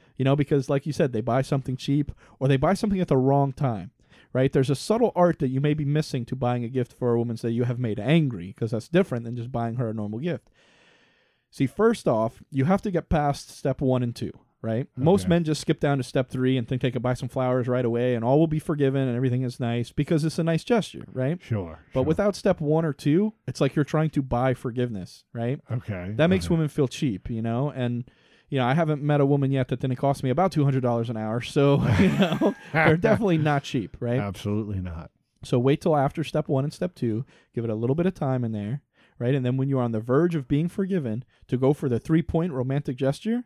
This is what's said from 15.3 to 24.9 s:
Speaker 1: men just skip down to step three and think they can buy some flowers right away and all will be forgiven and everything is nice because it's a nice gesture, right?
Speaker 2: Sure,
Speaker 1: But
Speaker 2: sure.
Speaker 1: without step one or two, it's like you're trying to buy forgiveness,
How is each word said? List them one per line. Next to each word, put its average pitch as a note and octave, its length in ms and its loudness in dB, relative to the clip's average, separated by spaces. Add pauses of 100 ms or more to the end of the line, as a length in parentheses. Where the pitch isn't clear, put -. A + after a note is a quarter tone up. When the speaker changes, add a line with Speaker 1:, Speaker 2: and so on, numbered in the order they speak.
Speaker 1:
men E3+ 140 4
just D3+ 160 -2
skip - 200 -2
down C#3+ 180 0
to B2+ 60 -4
step C3 240 -2
three C3 300 0
and A#2+ 100 -4
think B2+ 140 -4
they C3 80 0
can B2 100 -4
buy B2 140 0
some A#2+ 160 -6
flowers B2+ 380 0
right B2 160 0
away A#2+ 300 0
and A#2 100 -2
all C3 140 4
will E3 100 4
be D#3 100 -2
forgiven C#3 480 0
and A#2+ 100 -2
everything B2+ 260 0
is A#2+ 180 -6
nice A#2+ 320 -2
because D3+ 320 0
it's D#3+ 140 -4
a E3+ 60 -2
nice E3 200 0
gesture, - 480 -2
right? B2+ 300 -4
Speaker 2:
Sure, F2+ 360 -6 (160)
Speaker 1:
But C3 60 0
Speaker 2:
sure. C3 40 0
Speaker 1:
without F#3+ 320 0
step F#3 240 0
one D#3+ 240 2
or D#3 80 -2
two, F3+ 400 0 (140)
it's - 140 -8
like C#3+ 140 2
you're D3+ 120 2
trying D#3 240 0
to D3 120 -2
buy B2+ 320 0
forgiveness, A#2+ 800 -6